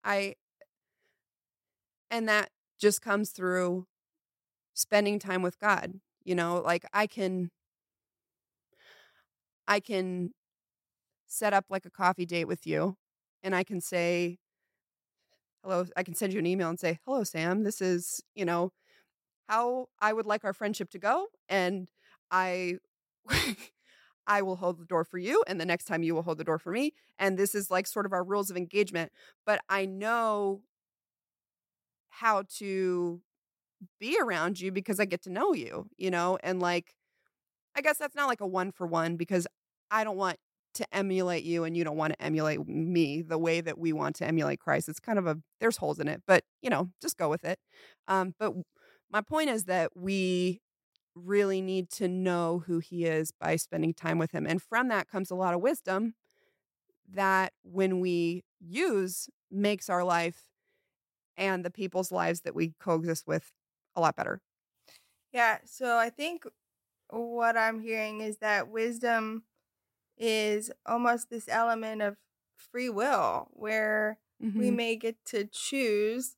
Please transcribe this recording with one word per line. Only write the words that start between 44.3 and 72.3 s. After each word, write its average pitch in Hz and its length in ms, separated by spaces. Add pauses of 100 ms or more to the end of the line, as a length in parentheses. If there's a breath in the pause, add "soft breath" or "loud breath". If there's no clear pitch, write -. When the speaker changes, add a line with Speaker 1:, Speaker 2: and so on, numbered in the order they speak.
Speaker 1:
Christ. 147 280
It's 156 120
kind 220 180
of 180 80
a, 156 120 (220)
there's 226 180
holes 156 200
in 147 100
it, 156 180
but, 185 180 (160)
you 247 100
know, 180 200 (100)
just - 180
go 165 100
with 160 160
it. 175 140 (500 loud breath)
Um, 190 300
but 214 100
w-, 180 160 (460 soft breath)
my 208 100
point 302 300
is 220 140
that 180 320
we 185 640 (540)
really 196 460
need 190 300
to 185 180
know 180 580
who 170 120
he 170 260
is 156 280
by 160 240
spending 165 380
time 165 240
with 165 140
him. 156 140
And 165 160
from 247 260
that 208 200
comes 190 220
a 180 40
lot 180 200
of 175 60
wisdom 220 540 (960)
that 190 420 (120)
when 185 360
we 175 440 (160)
use, 190 680 (220)
makes 202 400
our 180 140
life 170 400 (920)
and 185 280
the 175 60
people's 185 420
lives 175 300
that - 120
we 165 240
coexist 165 480
with 160 260 (440)
a 175 40
lot 160 160
better. - 240 (920 soft breath)
Speaker 2:
Yeah, 233 320
so 240 340
I 233 120
think 320 340 (640)
what 233 480
I'm 226 240
hearing 220 400
is 214 180
that 208 300
wisdom 226 760 (760)
is 220 520 (160)
almost 240 440
this 233 180
element 220 540
of 208 140 (380)